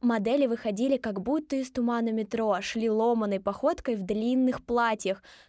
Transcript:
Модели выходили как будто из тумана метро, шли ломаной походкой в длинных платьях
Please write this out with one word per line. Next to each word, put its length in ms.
Модели 460
выходили 500
как 240
будто 340
из 160
тумана 380
метро, 520
шли 280
ломаной 500
походкой 560
в 60
длинных 640
платьях 580